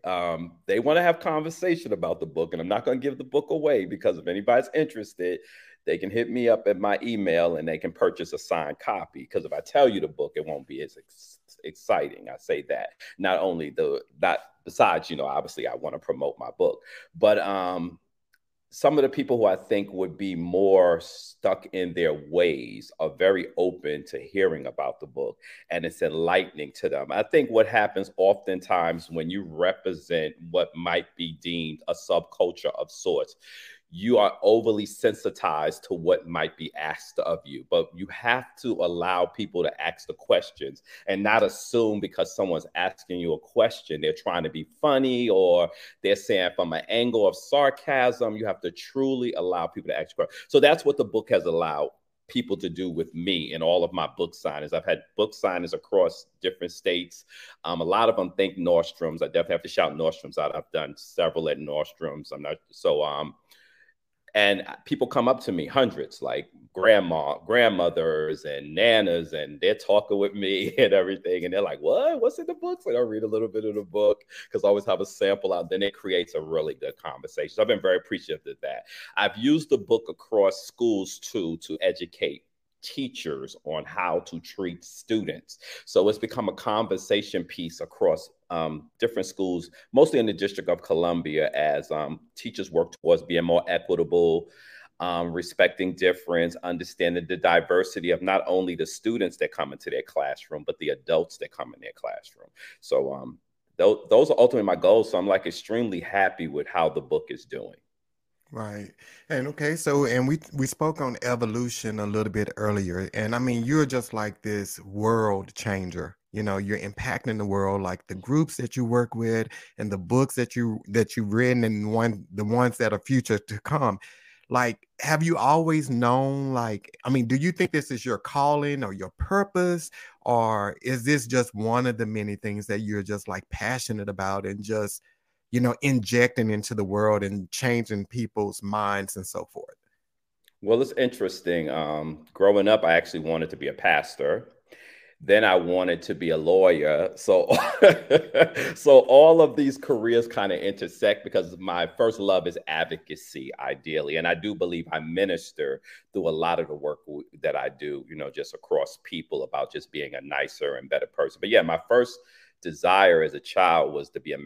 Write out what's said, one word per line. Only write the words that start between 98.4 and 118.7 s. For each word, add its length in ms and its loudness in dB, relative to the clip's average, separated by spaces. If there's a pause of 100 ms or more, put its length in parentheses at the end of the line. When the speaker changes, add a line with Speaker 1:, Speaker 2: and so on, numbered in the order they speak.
Speaker 1:
only 300 0
the 100 -4
students 520 -4
that 140 -4
come 220 -8
into 160 -14
their 140 -6
classroom, 640 -8
but 140 -6
the 100 -6
adults 480 -2
that 140 -14
come 220 -14
in 80 -20
their 140 -18
classroom. 540 -14 (320)
So, 320 -2
um, 260 -14 (380)
tho-, 320 2
those 200 6
are 80 2
ultimately 280 6
my 100 2
goals. 340 4
So 80 -2
I'm, 100 0
like, 200 2
extremely 540 -4
happy 460 -2
with 200 -6
how 220 2
the 120 -4
book 280 -4
is 160 -14
doing. 300 -14 (760)
Speaker 2:
Right. 400 -12 (380)
And 180 -2
okay, 300 -2
so, 280 2
and 220 2
we, 100 2 (160)
we 140 -2
spoke 320 -2
on 240 -4
evolution 800 -2
a 40 -2
little 280 -2
bit 240 -2
earlier, 560 -2
and 200 -4
I 60 -2
mean, 240 0
you're 220 2
just 280 -4
like 280 -6
this 400 -6
world 720 0
changer. 640 -6 (160)
You 100 -4
know, 140 -2
you're 220 -4
impacting 580 -6
the 80 -4
world, 360 0
like, 260 -6
the 80 -10
groups 420 -2
that 180 -8